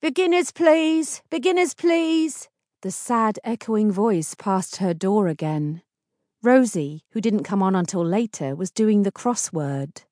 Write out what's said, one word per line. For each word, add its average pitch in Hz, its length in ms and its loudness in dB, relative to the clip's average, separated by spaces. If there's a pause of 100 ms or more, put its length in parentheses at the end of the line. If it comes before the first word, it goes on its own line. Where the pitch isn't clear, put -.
"Beginners, 349 500 0
please! 320 760 2
Beginners, 349 440 0
please!" 330 720 0 (340)
The 190 100 -8
sad, 226 520 -2
echoing 220 480 0
voice 190 440 0
passed 190 400 -4
her 185 180 -2
door 196 340 0
again. 156 540 -4 (640)
Rosie, 214 680 2
who 226 100 -4
didn't 214 220 0
come 196 200 0
on 190 120 2
until 175 300 0
later, 170 500 -2
was 180 160 -8
doing 214 300 2
the 196 100 0
crossword. 147 1000 -4